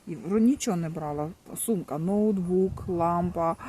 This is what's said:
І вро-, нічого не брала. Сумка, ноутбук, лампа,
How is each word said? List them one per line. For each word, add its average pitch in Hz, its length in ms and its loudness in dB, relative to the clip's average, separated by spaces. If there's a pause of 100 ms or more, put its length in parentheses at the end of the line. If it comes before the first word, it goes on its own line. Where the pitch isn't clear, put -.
І 170 100 -8
вро-, 175 220 0
нічого 233 380 4
не 165 120 -2
брала. 151 420 -4 (340)
Сумка, 170 340 -2
ноутбук, 190 880 2
лампа, 170 680 0 (120)